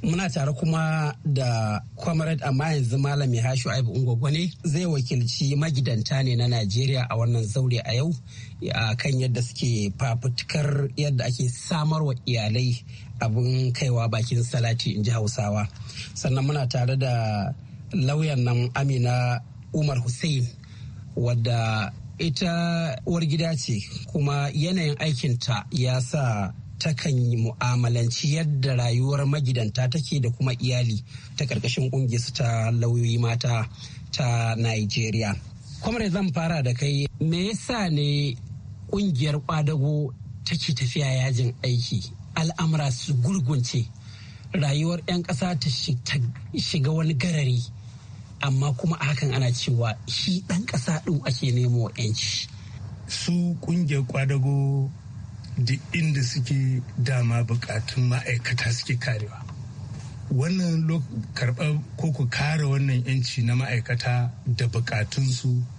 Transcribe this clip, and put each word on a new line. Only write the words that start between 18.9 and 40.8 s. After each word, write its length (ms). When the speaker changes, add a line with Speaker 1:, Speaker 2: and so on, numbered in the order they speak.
Speaker 1:
Umar 240
Hussein, 480
wadda 760
ita 880
uwar 180
gida 320
ce, 240
kuma 420
yanayin 460
aikinta 720
ya 300
sa 520
takan 400
yi 200
mu'amalanci 1000
yadda 400
rayuwar 500
magidanta 640
take 300
da 100
kuma 300
iyali 420
ta 80
ƙarƙashin 440
ƙungiyar 300
su 140
ta 380
lauyoyi 460
mata 480
ta 460
Nigeria. 760
Comrade, 300
zan 220
fara 280
da 120
kai. 340
Me 260
yasa 420
ne 460
ƙungiyar 540
ƙwadago 680
take 320
tafiya 480